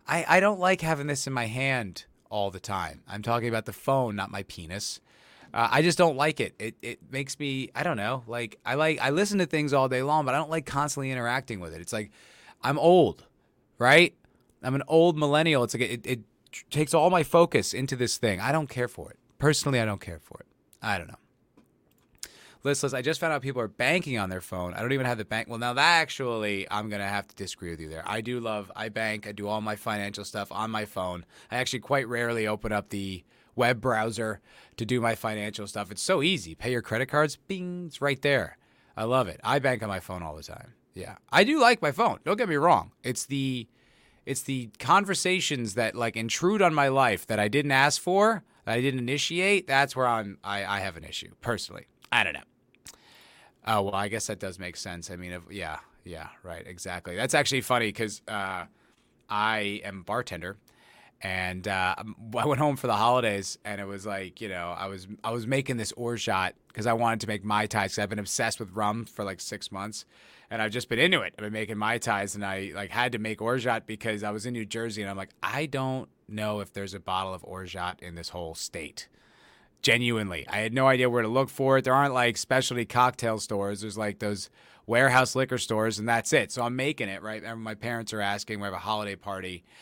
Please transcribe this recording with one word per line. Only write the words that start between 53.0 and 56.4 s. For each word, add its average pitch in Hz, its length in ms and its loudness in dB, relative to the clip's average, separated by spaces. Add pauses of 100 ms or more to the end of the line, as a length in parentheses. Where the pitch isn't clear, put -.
Oh, 107 160 4
well, 98 120 -2
I 101 140 0
guess 107 200 -4
that 104 100 -8
does 92 200 -10
make 90 180 -10
sense. 87 340 -10
I 90 60 -10
mean, 90 160 -10
if, 87 180 -10
yeah, 85 300 -8 (240)
yeah, 80 240 -12 (160)